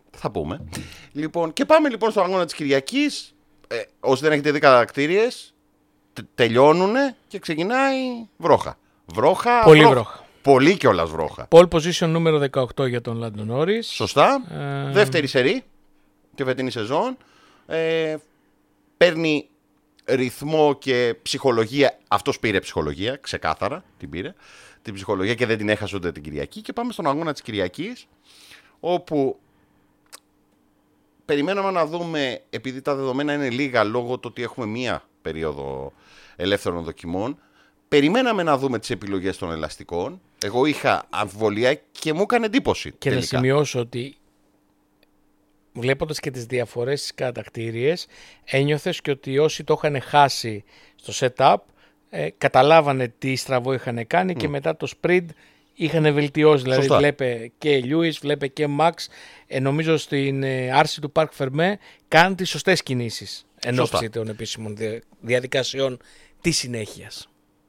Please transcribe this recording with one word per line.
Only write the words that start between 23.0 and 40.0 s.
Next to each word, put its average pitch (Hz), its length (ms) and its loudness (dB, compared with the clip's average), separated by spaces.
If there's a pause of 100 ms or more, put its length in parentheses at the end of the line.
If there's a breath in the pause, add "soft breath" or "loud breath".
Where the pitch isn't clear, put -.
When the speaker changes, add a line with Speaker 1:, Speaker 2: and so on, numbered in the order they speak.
Speaker 1:
ξεκάθαρα 98 680 -6 (140)
την 73 120 -16
πήρε. 98 240 -10 (480 soft breath)
Την 107 120 -14
ψυχολογία 101 420 -2
και 123 100 0
δεν 110 120 0
την 104 120 -4
έχασε 101 260 -2
ούτε 87 160 -6
την 76 120 -14
Κυριακή. 73 380 -10
Και 214 120 -14
πάμε 240 200 -6
στον 170 140 -6
αγώνα 151 240 -2
της 139 100 -10
Κυριακής, 117 640 -6 (720 soft breath)
όπου 165 600 -2 (1900)
περιμέναμε 190 460 0
να 170 140 0
δούμε, 156 640 -4
επειδή 127 320 -10
τα 139 140 -2
δεδομένα 135 380 -2
είναι 143 160 -2
λίγα 123 340 0
λόγω 120 340 -2
του 123 140 -12
ότι 123 120 -10
έχουμε 117 220 -8
μία 107 380 -4 (180)
περίοδο 69 720 -8 (420 soft breath)
ελεύθερων 90 480 -2
δοκιμών, 90 560 -8 (480 soft breath)
περιμέναμε 196 560 2
να 151 140 2
δούμε 127 220 -2
τις - 100 -12
επιλογές 98 480 -4
των 87 140 -8
ελαστικών. 87 680 -8 (220)